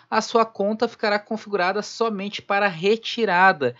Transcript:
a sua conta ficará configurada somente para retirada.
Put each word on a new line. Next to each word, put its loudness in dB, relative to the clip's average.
a 0
sua 2
conta -2
ficará -2
configurada -4
somente -6
para 0
retirada. 2